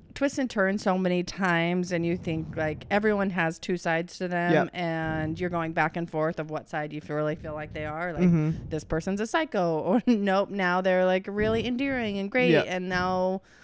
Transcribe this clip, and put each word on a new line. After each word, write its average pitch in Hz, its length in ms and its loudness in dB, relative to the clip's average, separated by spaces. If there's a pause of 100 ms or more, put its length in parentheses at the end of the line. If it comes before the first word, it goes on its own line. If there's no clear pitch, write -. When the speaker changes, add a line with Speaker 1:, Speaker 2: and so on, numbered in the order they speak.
(140)
Speaker 1:
twists 277 240 0
and 262 120 0
turns 196 340 0
so 185 140 4
many 180 260 2
times, 175 680 0
and 170 140 0
you 170 100 2
think, 160 400 -4
like, 156 360 -4
everyone 202 400 2
has 165 260 0
two - 180 -4
sides 170 440 -2
to 185 80 -4
them, 175 260 2
Speaker 2:
Yep. 151 200 4
Speaker 1:
and 160 680 -2
you're 180 100 -2
going 165 240 -4
back 160 240 2
and 170 120 -2
forth 160 300 0
of 156 120 -6
what 156 180 -6
side 151 240 -6
you 151 80 -8
feel, 147 140 -6
really 151 200 0
feel 156 200 -10
like 151 180 -10
they 151 140 -6
are. 165 260 -6
Like, 156 100 -4
Speaker 2:
Mm-hmm. 160 460 2
Speaker 1:
this 156 140 -4
person's 190 360 -4
a 214 80 -4
psycho, 185 520 0
<laughs> 123 60 -4
or 190 200 2
nope, 202 460 2
now 185 300 2
they're, 185 240 4
like, 185 220 2
really 214 380 0
endearing 240 540 -2
and 196 120 -4
great, 254 200 4
Speaker 2:
Yep. 151 180 6
Speaker 1:
and 180 180 -2
now 185 540 0 (220)